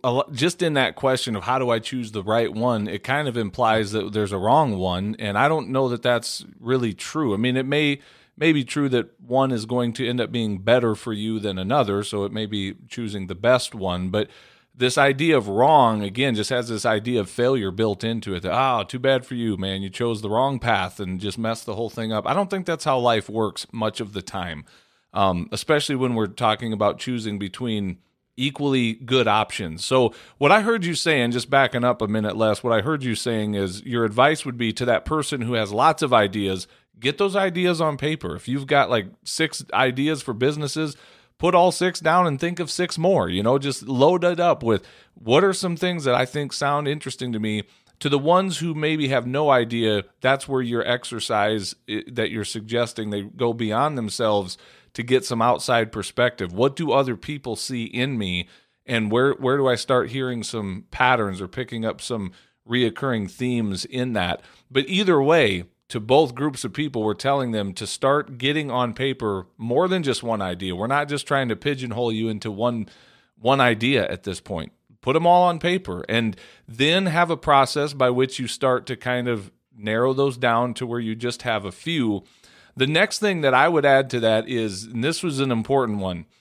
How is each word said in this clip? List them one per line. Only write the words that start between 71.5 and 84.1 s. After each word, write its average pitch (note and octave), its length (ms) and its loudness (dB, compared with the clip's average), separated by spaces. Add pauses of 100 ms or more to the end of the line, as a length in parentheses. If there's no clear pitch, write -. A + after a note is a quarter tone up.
pigeonhole B2 560 -2
you A2 160 -2
into G#2+ 220 -6
one, A2 380 -2 (480)
one C3 240 4
idea A#2+ 480 4
at F#2 160 -8
this F#2 160 -6
point. E2 320 -8 (280)
Put C3+ 160 2
'em E3 100 2
all F3 180 8
on F3 160 2
paper F3 480 -2
and A2+ 260 2 (320)
then D#3 400 2
have E3+ 240 4
a D#3+ 60 2
process C#3+ 580 4
by C3 160 4
which C3 280 0
you B2 100 -4
start B2+ 380 0
to B2 100 -6
kind B2 320 -2
of G#2 240 -4 (240)
narrow A2+ 360 2
those C3+ 240 0
down A#2+ 380 2
to B2+ 120 -6
where A#2 140 -4
you A2 140 -4
just A#2 280 -4
have A2 220 -2
a F#2+ 80 -8
few. A#2 520 -2 (520)
The C3 100 0
next F3 320 2
thing G3 220 0
that C3+ 140 4
I C3+ 140 6
would D#3 180 2
add C3+ 240 6